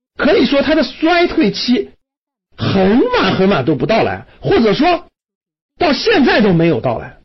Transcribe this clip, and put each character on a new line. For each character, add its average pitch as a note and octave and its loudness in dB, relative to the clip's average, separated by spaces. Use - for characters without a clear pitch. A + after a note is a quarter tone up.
可 D4+ 0
以 D#4+ 2
说 C#4 0
它 D4+ 0
的 D#4 0
衰 E4+ 0
退 C4 0
期 - -2
很 F#3+ 0
晚 A4 0
很 F#3+ 2
晚 E3 0
都 D3+ 0
不 C3 -4
到 G#3 0
来， G2 -6
或 - 0
者 G#3+ 2
说 E4 0
到 D#4 0
现 F#4 2
在 E4+ 2
都 G3+ 2
没 E3 2
有 C#3+ 0
到 B2 -4
来。 - -16